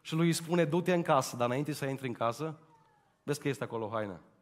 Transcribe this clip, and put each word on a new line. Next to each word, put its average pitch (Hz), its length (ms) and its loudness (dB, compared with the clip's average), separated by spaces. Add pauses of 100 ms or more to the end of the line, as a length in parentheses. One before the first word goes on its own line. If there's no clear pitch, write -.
Și - 140 -8
lui 165 100 4
îi 165 80 4
spune: 165 320 2
„Du-te 175 280 2
în 170 80 4
casă, 147 340 2
dar 120 120 2
înainte 139 240 0
să 143 140 -4
intri 131 220 -4
în 117 60 -4
casă, 117 460 -4 (640)
vezi 143 160 -2
că - 80 -4
este 131 160 -2
acolo 113 280 -6
haina.” 101 280 -4 (220)